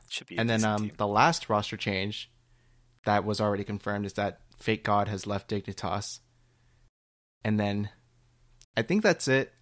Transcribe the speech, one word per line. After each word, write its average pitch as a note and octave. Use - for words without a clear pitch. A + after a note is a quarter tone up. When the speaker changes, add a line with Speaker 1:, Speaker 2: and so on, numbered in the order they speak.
Speaker 1:
Should -
be F2
a -
Speaker 2:
And A#2
then, A2+
Speaker 1:
decent G#2+
Speaker 2:
um, G#2
Speaker 1:
team. -
Speaker 2:
the G#2
last B2
roster G#2
change G2+
that G#2
was G#2
already G#2
confirmed G#2
is G2
that G2+
Fake A2
God G#2
has G2+
left G2+
Dignitas. G2
And G#2+
then G#2
I A#2
think G3
that's E3+
it. C3+